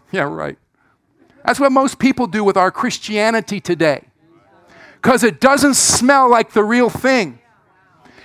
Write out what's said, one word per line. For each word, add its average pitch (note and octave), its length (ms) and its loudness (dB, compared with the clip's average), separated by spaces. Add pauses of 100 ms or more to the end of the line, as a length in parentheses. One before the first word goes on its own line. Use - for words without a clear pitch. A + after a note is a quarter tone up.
(120)
"Yeah, F#3 120 -2
right." D#3 340 -8 (880)
That's A#3+ 140 -2
what C#4 120 0
most C4+ 280 0
people C4 280 0
do G#3 160 -4
with G3 140 0
our F#3 140 2
Christianity G#3+ 880 -4
today. D#3+ 460 -2 (920)
'Cause A#3+ 220 2
it G3+ 160 0
doesn't C#4 360 2
smell C4 540 2
like A3+ 220 2
the G#3+ 120 2
real A#3 260 0
thing. F3+ 500 -2 (840)